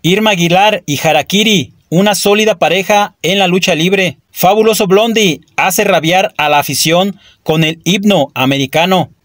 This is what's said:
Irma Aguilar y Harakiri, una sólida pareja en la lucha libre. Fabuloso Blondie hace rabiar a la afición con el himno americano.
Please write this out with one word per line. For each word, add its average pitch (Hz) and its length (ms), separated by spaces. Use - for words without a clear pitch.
Irma 208 280
Aguilar 185 540
y 143 140
Harakiri, 160 720
una 196 240
sólida 208 460
pareja 196 640
en 190 180
la 185 80
lucha 180 260
libre. 180 440
Fabuloso 214 540
Blondie 208 560
hace 180 280
rabiar 180 540
a 151 120
la 147 100
afición 165 580
con 160 200
el 160 220
himno 196 480
americano. 139 760